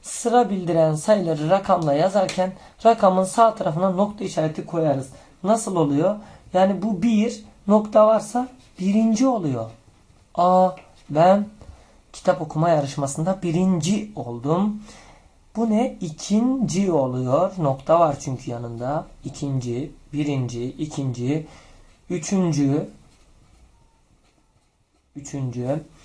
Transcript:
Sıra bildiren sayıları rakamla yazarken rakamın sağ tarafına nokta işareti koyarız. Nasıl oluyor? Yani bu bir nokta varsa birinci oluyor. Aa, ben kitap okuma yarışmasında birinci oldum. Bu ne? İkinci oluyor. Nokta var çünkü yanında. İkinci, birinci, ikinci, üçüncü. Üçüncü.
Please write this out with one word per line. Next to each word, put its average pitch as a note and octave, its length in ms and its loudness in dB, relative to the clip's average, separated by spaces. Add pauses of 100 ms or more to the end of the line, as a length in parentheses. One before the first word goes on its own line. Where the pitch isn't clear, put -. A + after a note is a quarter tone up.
Sıra A#3 480 0
bildiren E3 460 0
sayıları D#3+ 540 0
rakamla F3+ 440 2
yazarken F#3 600 0 (320)
rakamın G3 380 4
sağ A3 320 2
tarafına F3+ 340 -2
nokta G3 340 -2
işareti D#3 420 -4
koyarız. D3 440 -2 (340)
Nasıl G#3 320 0
oluyor? D#3+ 400 2 (380)
Yani F#3+ 280 2
bu G3+ 200 -2
bir A3 420 0 (240)
nokta G#3+ 400 4
varsa A3+ 400 0 (320)
birinci A3 480 2
oluyor. C#3 420 -2 (680)
Aa, F#3 340 4 (400)
ben F#3 360 6 (720)
kitap - 240 0
okuma D#3 280 0
yarışmasında D3+ 720 -2
birinci F3+ 720 0
oldum. D3 680 -2 (760)
Bu A3+ 140 -2
ne? B3 320 0
İkinci G3 920 -2
oluyor. C3 640 0
Nokta D3+ 420 0
var D3+ 200 2
çünkü B2+ 320 -8
yanında. A#2+ 560 -8 (160)
İkinci, C3 680 -6 (220)
birinci, C3+ 500 -4
ikinci, C#3 840 -6 (640)
üçüncü. D#3+ 800 0 (2250)
Üçüncü. C3+ 680 -6 (220)